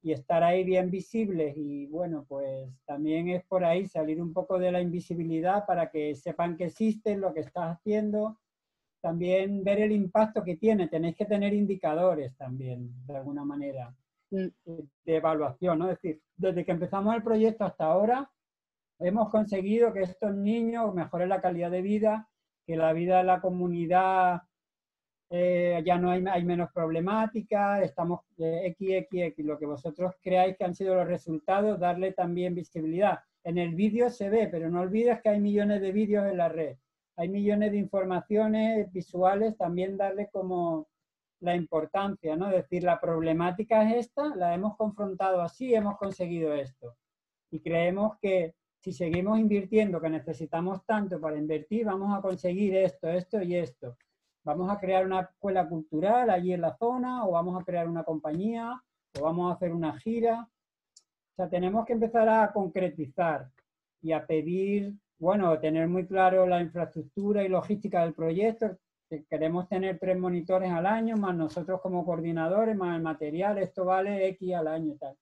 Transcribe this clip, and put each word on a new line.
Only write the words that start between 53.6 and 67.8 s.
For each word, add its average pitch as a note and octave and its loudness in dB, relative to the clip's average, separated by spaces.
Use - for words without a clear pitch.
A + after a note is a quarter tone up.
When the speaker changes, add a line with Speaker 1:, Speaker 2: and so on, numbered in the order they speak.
Speaker 1:
Vamos F3 -2
a G3+ -2
crear F#3+ 2
una F#3+ 0
escuela F#3 -2
cultural F3 0
allí F3+ 2
en F3 -2
la E3 -2
zona, B3 -2
o F#3+ 0
vamos F3+ 0
a - -12
crear F3 -2
una E3+ -4
compañía, G3+ -4
o C#3 -6
vamos E3+ 0
a F3 -2
hacer F3 -4
una E3 -4
gira. A3+ 0
O - -20
sea, F3+ -4
tenemos F#3 0
que A#3+ -2
empezar A3+ 4
a A3 4
concretizar E3+ -2
y D#3+ -4
a D#3 0
pedir, F#3+ 0
bueno, F3 2
tener D#3+ 2
muy F3+ 0
claro F#3 6
la F3+ 2
infraestructura F3 -2
y - -2
logística F#3 0